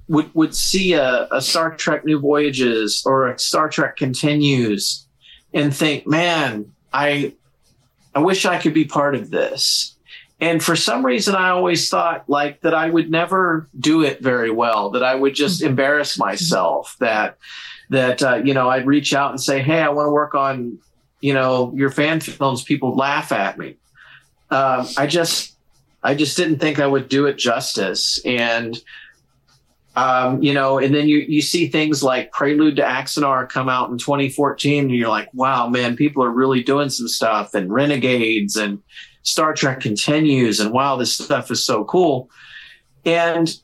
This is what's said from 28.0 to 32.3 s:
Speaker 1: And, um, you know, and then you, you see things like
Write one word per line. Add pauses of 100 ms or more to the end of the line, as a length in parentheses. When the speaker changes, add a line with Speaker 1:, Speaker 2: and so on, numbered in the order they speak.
Speaker 1:
And, (1160)
um,
you
know,
and
then
you,
you
see
things
like